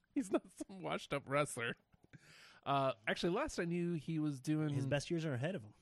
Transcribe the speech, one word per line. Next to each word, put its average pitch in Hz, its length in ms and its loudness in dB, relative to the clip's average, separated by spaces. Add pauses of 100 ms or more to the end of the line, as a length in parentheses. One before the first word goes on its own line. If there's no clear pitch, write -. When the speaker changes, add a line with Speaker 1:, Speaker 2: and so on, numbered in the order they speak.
(140)
Speaker 1:
he's 208 180 -2
not - 100 4 (240)
some 190 160 -12
washed-up 156 440 -2
wrestler. 135 500 0 (920)
Uh, 135 260 2 (140)
actually, 175 280 2
last 277 260 -2
I 180 40 0
knew, 175 300 0
he 160 240 -2
was 147 220 0
doing 156 300 2
Speaker 2:
His 143 160 2
best 139 240 2
years 165 140 0
are 156 100 0
ahead 143 200 0
of 147 80 -6
him. 104 200 -16